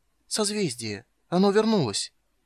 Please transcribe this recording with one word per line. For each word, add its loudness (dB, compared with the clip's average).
«Созвездие! -4
Оно 4
вернулось!» 0